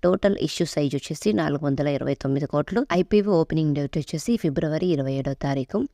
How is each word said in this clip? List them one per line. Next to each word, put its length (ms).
టోటల్ 360
ఇష్యూ 280
సైజ్ 240
వచ్చేసి 280
నాలుగు 280
వందల 180
ఇరవై 280
తొమ్మిది 280
కోట్లు. 280
ఐపీఓ 420
ఓపెనింగ్ 380
డేట్ 220
వచ్చేసి 320
ఫిబ్రవరి 440
ఇరవై 240
ఏడో 120
తారీఖు 320